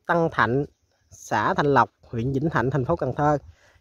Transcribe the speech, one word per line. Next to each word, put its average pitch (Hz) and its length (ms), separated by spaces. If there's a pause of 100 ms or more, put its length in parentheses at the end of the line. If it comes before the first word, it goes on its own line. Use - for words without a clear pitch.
Tân 170 260
Thạnh, 127 320 (460)
xã 123 440
Thanh 147 200
Lộc, 117 160 (120)
huyện 123 300
Vĩnh 139 180
Thạnh, 131 200
thành 131 140
phố 170 120
Cần 131 180
Thơ. 147 240 (420)